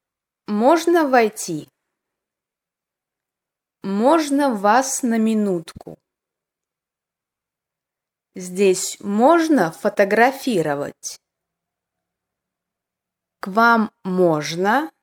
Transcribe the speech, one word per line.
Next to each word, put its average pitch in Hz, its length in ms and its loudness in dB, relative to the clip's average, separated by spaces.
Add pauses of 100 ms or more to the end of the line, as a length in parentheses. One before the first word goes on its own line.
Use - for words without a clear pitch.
(460)
Можно 320 640 2
войти? 214 600 -2 (2250)
Можно 277 720 0
вас 220 480 0
на 226 160 0
минутку? 208 800 -4 (2250)
Здесь 185 680 -2
можно 254 720 2
фотографировать? 202 1500 -2 (2250)
К - 80 -12
вам 226 420 2 (140)
можно? 185 880 0 (100)